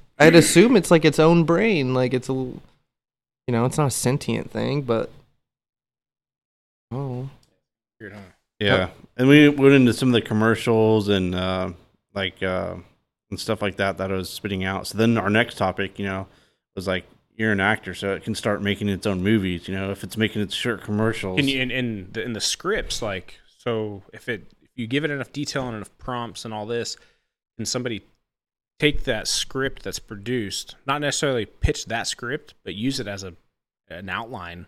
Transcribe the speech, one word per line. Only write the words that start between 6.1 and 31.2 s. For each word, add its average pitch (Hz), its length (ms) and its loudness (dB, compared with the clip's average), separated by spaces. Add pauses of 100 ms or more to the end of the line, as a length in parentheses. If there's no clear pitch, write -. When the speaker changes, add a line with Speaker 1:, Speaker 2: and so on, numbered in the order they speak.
Speaker 1:
oh. 131 360 -8 (720)
Speaker 2:
Weird, 101 140 -16
huh? 104 60 -18 (400)
Speaker 3:
Yeah. 98 160 4
Speaker 1:
Yep. 92 200 -2 (200)
Speaker 3:
And 131 120 2
we 147 200 10
went 139 260 6
into 127 180 6
some 131 160 0
of 123 60 4
the 110 80 4
commercials 110 840 2
and, 92 260 0
uh, 92 380 -4 (420)
like, 95 280 -6
uh, 90 340 -4 (540)
and 95 100 -10
stuff 107 220 -6
like 98 140 -4
that 98 220 -2
that 95 120 -4
it 98 40 -2
was 92 160 -6
spitting 95 340 -6
out. 95 220 -6
So 101 120 -8
then 113 200 4
our 98 120 0
next 113 260 0
topic, 95 420 -2
you 101 80 -6
know, 95 200 -6 (500)
was 92 100 -8
like, 92 180 -2 (320)
you're 110 160 2
an 98 80 2
actor, 98 340 0
so 98 200 -4
it 80 80 -8
can 110 120 -6
start 104 280 -2
making 101 260 -2
its 95 180 -2
own 95 160 -2
movies, 95 440 0
you 95 80 -8
know, 95 160 -6
if 98 140 -10
it's 95 120 -12
making 110 260 0
its 90 120 -6
short 113 280 -6
commercials. 107 540 -2
Speaker 2:
Can 139 120 2
you, 135 120 -2
in, 127 100 -4
in 113 420 -6
the, 107 100 -6
in 120 100 -6
the 104 80 -6
scripts, - 640 -4
like, 98 380 -8 (180)
so 107 540 -6
if - 160 -14
it, 107 160 -8 (180)
if - 140 -20
you 120 100 -8
give 139 180 -2
it 147 60 -4
enough 139 220 -8
detail 139 340 -6
and 113 100 -8
enough - 220 -14
prompts 120 460 -8
and 110 100 -10
all 107 120 -8
this, 117 300 -6 (600)
can 110 100 -8
somebody 123 360 -6 (760)
take 147 260 2
that 113 220 -2
script - 560 -4
that's - 160 -10
produced, 107 800 -8 (100)
not 143 140 -2
necessarily 131 460 -2